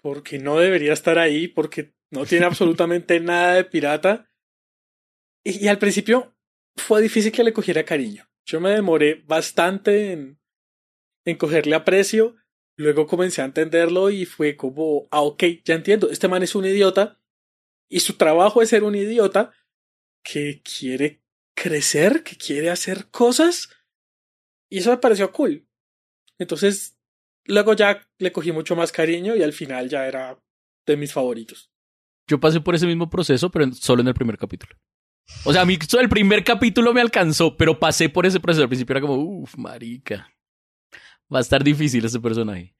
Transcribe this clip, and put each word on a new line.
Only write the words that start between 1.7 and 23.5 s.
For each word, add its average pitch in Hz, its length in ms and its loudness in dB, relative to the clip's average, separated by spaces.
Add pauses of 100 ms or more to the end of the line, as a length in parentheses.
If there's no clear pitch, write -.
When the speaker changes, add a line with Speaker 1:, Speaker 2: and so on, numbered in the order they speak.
Speaker 1:
no 139 160 -8
tiene 175 200 2
Speaker 2:
<laughs> - 0 -
Speaker 1:
absolutamente 170 720 0
nada 175 360 0
de 185 100 2
pirata. 165 640 -2 (1120)
Y, 202 220 -6
y - 20 4
al 202 100 2
principio 208 560 0 (440)
fue 214 240 2
difícil 220 320 0
que 240 100 0
le 226 100 2
cogiera 170 300 -2
cariño. 123 460 -6 (160)
Yo 160 160 -6
me 180 100 0
demoré 160 440 2 (120)
bastante 190 880 -2
en, 143 260 -14 (840)
en 170 100 -2
cogerle 151 400 0
aprecio, 196 600 2 (400)
luego 151 300 0
comencé 180 340 -2
a 131 40 -2
entenderlo 165 640 0
y 196 160 -4
fue 147 300 -4
como, 147 560 -4
"Ah, 151 100 0
ok, 147 220 -2 (220)
ya 165 100 0
entiendo, 196 340 0
este 170 200 -2
man 185 140 0
es 175 120 -6
un 196 100 -2
idiota, 196 520 0 (760)
y 180 60 -2
su - 140 -4
trabajo 185 480 4
es 226 80 2
ser 214 160 2
un 208 100 -2
idiota 208 560 0 (720)
que 147 400 -10
quiere 139 580 -6 (320)
crecer, 160 680 0
que - 140 -18
quiere 147 320 -4
hacer 185 420 -6
cosas", 311 580 2 (1000)